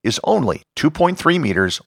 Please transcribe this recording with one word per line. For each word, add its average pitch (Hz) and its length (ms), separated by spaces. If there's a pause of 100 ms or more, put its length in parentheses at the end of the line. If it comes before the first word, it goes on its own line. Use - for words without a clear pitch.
is - 200
only 143 380 (140)
two 156 160
point 175 260
three 175 220
meters, 95 480